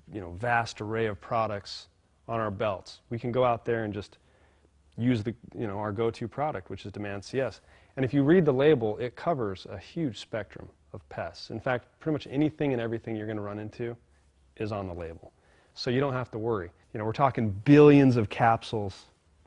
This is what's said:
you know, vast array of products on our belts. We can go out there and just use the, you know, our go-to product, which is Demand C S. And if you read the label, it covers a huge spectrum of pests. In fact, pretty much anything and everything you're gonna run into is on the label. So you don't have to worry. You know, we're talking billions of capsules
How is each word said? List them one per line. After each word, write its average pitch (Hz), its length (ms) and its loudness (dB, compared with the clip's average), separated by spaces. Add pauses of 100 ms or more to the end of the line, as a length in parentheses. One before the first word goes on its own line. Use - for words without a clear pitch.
(140)
you 104 80 -10
know, 85 120 -12
vast 117 460 -2
array 110 280 -2
of 101 120 -6
products 107 680 -6 (400)
on 117 120 -4
our 107 120 -2
belts. 98 580 -6
We 120 80 -6
can 123 140 -6
go 123 120 2
out 117 220 0
there 117 180 -2
and 104 80 -4
just 101 280 -12 (760)
use 117 280 0
the, 113 100 -4 (220)
you 123 100 -6
know, 101 140 -6
our 107 120 -4
go-to 113 360 -2
product, 139 420 -6
which 98 160 -12
is 101 60 -10
Demand 101 340 -8
C 131 160 -4
S. 113 200 -6 (340)
And 131 100 0
if 120 80 -4
you 143 100 4
read 165 220 6
the 143 80 4
label, 127 460 2
it 123 160 -6
covers 117 560 -6
a 101 80 -12
huge 147 400 -8
spectrum - 500 -12 (240)
of - 160 -18
pests. - 400 -12
In 113 100 -10
fact, 123 280 -2 (120)
pretty 160 140 -4
much 135 140 -6
anything 143 460 0
and 117 80 -2
everything 113 340 -6
you're 107 100 -6
gonna 107 160 -6
run 104 160 -8
into 117 400 -10 (600)
is 107 140 -6
on 101 160 -6
the 87 60 -10
label. 85 380 -12 (420)
So - 160 -6
you 123 100 2
don't 135 140 -2
have 127 180 -6
to 120 60 -10
worry. 107 320 -4 (240)
You 113 60 -6
know, 107 60 -4
we're 110 60 -2
talking 123 380 2
billions 143 680 10
of 107 120 2
capsules 113 760 0 (420)